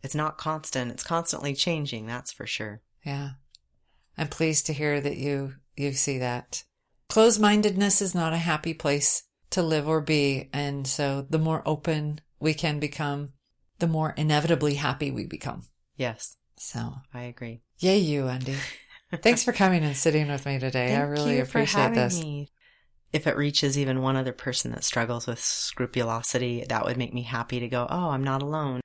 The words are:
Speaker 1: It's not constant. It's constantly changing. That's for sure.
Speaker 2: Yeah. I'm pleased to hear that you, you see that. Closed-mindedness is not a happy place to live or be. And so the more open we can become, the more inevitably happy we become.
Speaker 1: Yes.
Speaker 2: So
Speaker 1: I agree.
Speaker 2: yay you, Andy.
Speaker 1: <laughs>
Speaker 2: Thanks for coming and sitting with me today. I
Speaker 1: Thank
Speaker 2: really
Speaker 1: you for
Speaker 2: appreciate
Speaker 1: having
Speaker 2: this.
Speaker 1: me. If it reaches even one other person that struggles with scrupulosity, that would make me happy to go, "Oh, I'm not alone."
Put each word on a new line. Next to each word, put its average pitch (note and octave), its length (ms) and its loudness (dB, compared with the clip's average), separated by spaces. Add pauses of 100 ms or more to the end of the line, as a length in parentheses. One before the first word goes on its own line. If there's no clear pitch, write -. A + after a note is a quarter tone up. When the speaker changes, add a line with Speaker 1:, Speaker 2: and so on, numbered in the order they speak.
Speaker 1:
It's C#3 120 -4
not D3+ 240 -2
constant. C#3+ 540 -4
It's - 100 -8
constantly E3 520 -2
changing. C#3+ 520 -2
That's A#2+ 240 -8
for - 160 -12
sure. G#2+ 360 -8 (220)
Speaker 2:
Yeah. C#3+ 260 -6 (880)
I'm D3+ 100 -2
pleased D#3+ 380 0
to D#3 80 -2
hear D3 260 0
that C#3+ 160 -4
you, C#3 380 -2 (220)
you C#3 180 -2
see C3+ 240 0
that. B2 440 -4 (460)
Closed-mindedness G#3 920 6
is F#3 120 -2
not E3 180 0
a E3 60 0
happy E3 360 0
place - 500 2 (260)
to F#3 120 2
live D#3 260 2
or D#3+ 120 4
be. C#3+ 520 2
And C#3+ 340 -2
so C#3 420 -2
the D#3 100 0
more D#3+ 280 2
open D3+ 540 -2 (180)
we D#3 160 2
can D3+ 240 0
become, C#3+ 520 -4 (500)
the F3 80 2
more D#3 280 0
inevitably D3+ 580 4
happy C#3 360 -2
we B2+ 160 -4
become. - 380 -10 (320)
Speaker 1:
Yes. A#2+ 400 -6 (220)
Speaker 2:
So - 360 -8 (180)
Speaker 1:
I B2 100 -10
agree. A#2+ 400 -12 (160)
Speaker 2:
yay F#3 200 4
you, D3 300 2
Andy. B2+ 260 -4 (320)
Speaker 1:
<laughs> - 260 -16 (100)
Speaker 2:
Thanks A#3+ 200 4
for A#3+ 100 0
coming F#3 320 4
and C#3+ 120 0
sitting D3+ 320 4
with C#3 180 -4
me C#3 140 -2
today. B2+ 340 0
I - 60 4
Speaker 1:
Thank C#3+ 100 0
Speaker 2:
really D3 280 2
Speaker 1:
you B3+ 60 2
for B3 140 -4
Speaker 2:
appreciate G#3 240 2
Speaker 1:
having A3+ 160 2
Speaker 2:
this. F3+ 220 0
Speaker 1:
me. C#3+ 300 -8 (600)
If D3 140 0
it D#3 100 2
reaches C#3+ 420 2
even C3 240 0
one C3+ 140 2
other C3 160 -2
person - 400 -4
that - 120 -8
struggles A#2 420 -2
with A#2 140 -4
scrupulosity, A#2+ 1300 -2
that A2+ 160 2
would B2 140 0
make B2 160 -4
me A#2+ 80 -4
happy A#2+ 380 -4
to A#2+ 80 -6
go, B2 200 -2
"Oh, F3 220 -2
I'm C3+ 140 0
not C3+ 180 0
alone." C#3+ 420 -2